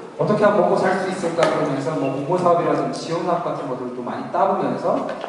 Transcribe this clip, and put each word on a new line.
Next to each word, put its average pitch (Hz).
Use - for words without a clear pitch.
어떻게 202
하면 196
먹고 180
살 190
수 190
있을까 165
그러면서 151
뭐 135
공모 160
사업이라든지 165
지원 170
사업 170
같은 139
것들도 123
많이 127
따보면서 170